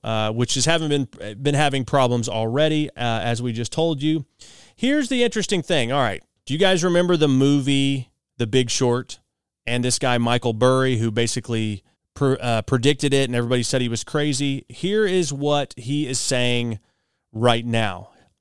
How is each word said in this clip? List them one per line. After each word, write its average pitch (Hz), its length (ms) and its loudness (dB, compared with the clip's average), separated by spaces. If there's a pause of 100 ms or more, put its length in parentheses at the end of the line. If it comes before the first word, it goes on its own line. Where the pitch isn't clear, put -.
uh, 110 280 -2
which 120 240 -2
is 127 80 0
haven't 160 240 2
been, 120 540 -4
been 147 120 2
having 135 300 0
problems 123 440 2
already, 143 640 0
uh, 113 300 -4
as 117 220 -2
we 123 100 -4
just 113 200 -6
told 160 280 -2
you. 156 240 0 (520)
Here's 269 320 0
the 247 160 0
interesting 208 380 -2
thing. 127 280 0
All 143 100 0
right. 110 220 -2 (240)
Do 135 80 -2
you 160 60 -2
guys 185 240 4
remember 175 320 2
the 151 120 2
movie 139 800 2 (260)
The 120 100 -2
Big 123 240 0
Short? 123 480 0 (480)
And 120 180 -2
this 123 140 0
guy, 123 180 2
Michael 117 380 0
Burry, 131 420 2
who 113 140 0
basically 110 720 -2 (320)
pre-, 131 260 0
uh, 117 220 -2
predicted 135 500 2
it 135 160 2
and 120 80 -2
everybody 120 260 0
said 131 180 0
he 123 80 0
was 113 140 -4
crazy. 143 640 -2
Here 208 380 -2
is 180 260 0
what 143 440 -2
he 135 300 -2
is 127 120 -4
saying 120 600 0 (540)
right 117 340 2
now. 107 440 -2 (300)